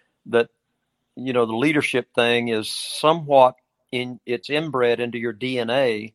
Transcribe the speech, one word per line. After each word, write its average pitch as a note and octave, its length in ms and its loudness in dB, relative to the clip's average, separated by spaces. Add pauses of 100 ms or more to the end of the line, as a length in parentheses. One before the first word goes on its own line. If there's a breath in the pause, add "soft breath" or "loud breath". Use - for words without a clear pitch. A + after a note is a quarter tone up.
(260)
that, A#2 240 2 (640)
you B2+ 160 -6
know, A#2+ 140 2
the A2+ 100 -4
leadership C3+ 580 0
thing A#2+ 340 2
is A2 220 -4
somewhat C#3+ 840 2 (360)
in, B2 340 -6
it's A#2+ 240 -6
inbred C3 500 0
into A#2+ 180 -6
your A#2 140 -4
D B2+ 260 -6
N A2+ 120 -2
A, A2+ 440 0